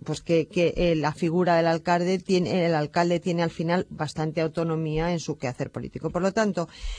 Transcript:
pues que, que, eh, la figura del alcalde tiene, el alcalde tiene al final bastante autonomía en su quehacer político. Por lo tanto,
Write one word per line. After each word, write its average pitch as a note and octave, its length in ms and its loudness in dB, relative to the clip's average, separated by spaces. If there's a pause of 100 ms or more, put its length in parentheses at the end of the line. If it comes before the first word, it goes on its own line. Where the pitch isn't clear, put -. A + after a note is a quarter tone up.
pues D3+ 160 -6
que, E3 260 2
que, E3+ 300 0
eh, E3+ 180 2
la D3+ 200 0
figura F3 420 2
del E3 120 4
alcalde F3 500 2
tiene, F3+ 480 2
el E3+ 80 2
alcalde E3+ 440 2
tiene E3+ 240 0
al E3 80 0
final E3+ 380 0
bastante D#3 540 -4
autonomía D#3+ 720 -2
en E3 80 -2
su D3 180 -8
quehacer C3+ 320 -6
político. B2+ 400 -8
Por E3+ 100 -4
lo F#3+ 120 0
tanto, F#3+ 360 0 (300)